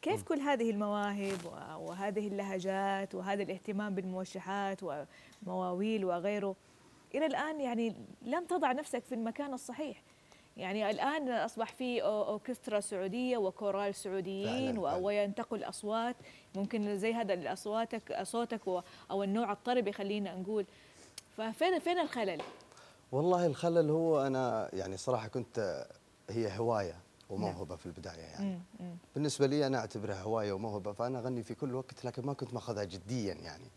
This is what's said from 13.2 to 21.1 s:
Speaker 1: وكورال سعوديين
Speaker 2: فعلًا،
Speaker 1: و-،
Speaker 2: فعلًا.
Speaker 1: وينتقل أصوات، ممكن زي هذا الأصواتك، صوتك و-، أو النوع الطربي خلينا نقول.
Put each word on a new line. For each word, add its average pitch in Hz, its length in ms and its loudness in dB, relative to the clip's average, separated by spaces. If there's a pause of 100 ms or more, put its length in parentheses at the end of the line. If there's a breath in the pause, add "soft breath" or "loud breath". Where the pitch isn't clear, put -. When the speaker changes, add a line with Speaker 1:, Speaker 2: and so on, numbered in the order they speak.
Speaker 1:
وكورال 202 580 0
سعوديين 196 800 -2
Speaker 2:
فعلًا، 214 40 0
Speaker 1:
و-، 185 40 0
Speaker 2:
فعلًا. 170 220 2
Speaker 1:
وينتقل 208 580 0
أصوات، 226 520 -2 (400 loud breath)
ممكن 208 420 0
زي 220 160 2
هذا 226 200 2
الأصواتك، 214 920 -2
صوتك 226 440 -2
و-، 180 140 2 (300 loud breath)
أو 196 120 2
النوع 202 280 2
الطربي 226 400 2
خلينا 202 440 -2
نقول. 196 300 0 (720 loud breath)